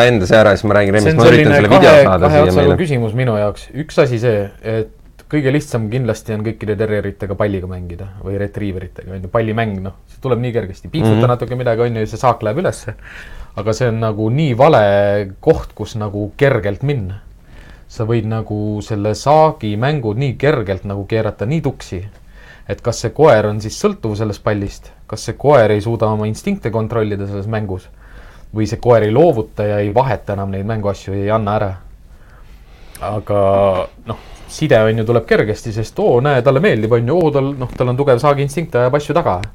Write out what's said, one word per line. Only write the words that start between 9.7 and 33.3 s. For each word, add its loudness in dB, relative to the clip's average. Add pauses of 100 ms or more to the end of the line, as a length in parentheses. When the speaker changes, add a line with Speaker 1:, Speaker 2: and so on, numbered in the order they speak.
Speaker 2:
noh, -12 (100)
see -20
tuleb 0
nii -4
kergesti. -6
Piiksuta 0
Speaker 1:
Mhm. 2
Speaker 2:
natuke -2
midagi, -2
on -2
ju, -2
see -10
saak 0
läheb -2
ülesse. -6 (640)
Aga -4
see 0
on -2
nagu -2
nii 0
vale 6 (580)
koht, -4
kus -12
nagu -6
kergelt -2
minna. -6 (680)
Sa -8
võid -2
nagu -4
selle -4
saagi 0
mängu -2
nii -4
kergelt -2
nagu -6
keerata, -4
nii -2
tuksi, -8 (640)
et -8
kas -4
see -4
koer 4
on -4
siis -10
sõltuv -2
sellest -4
pallist, -4 (160)
kas -12
see -6
koer 4
ei 2
suuda -2
oma -2
instinkte -4
kontrollida -4
selles -8
mängus -6 (640)
või 0
see -4
koer 4
ei 2
loovuta 2
ja 0
ei -2
vaheta -2
enam -6
neid -6
mänguasju, -6
ei -4
anna 0
ära. -4 (1300)
Aga -2 (640)